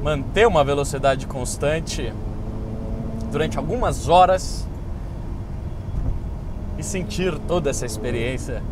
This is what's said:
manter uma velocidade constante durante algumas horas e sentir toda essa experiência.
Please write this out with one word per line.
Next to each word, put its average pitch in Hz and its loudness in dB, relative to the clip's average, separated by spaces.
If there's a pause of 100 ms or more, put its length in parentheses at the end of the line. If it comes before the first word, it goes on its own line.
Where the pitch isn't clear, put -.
manter 147 4
uma 160 6
velocidade 139 2
constante 139 -2 (1200)
durante 151 0
algumas 160 0
horas 185 6 (2000)
e - -6
sentir 180 -2
toda 165 2
essa 123 -2
experiência. 120 -2 (100)